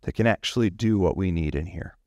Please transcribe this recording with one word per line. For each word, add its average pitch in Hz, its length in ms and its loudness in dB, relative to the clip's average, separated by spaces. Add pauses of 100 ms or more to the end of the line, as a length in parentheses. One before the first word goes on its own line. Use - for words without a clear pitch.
that - 100 -8
can 113 140 2
actually 113 440 2
do 107 280 0
what 87 180 2
we 92 140 0
need 80 240 -2
in 78 120 -4
here? - 300 -12 (100)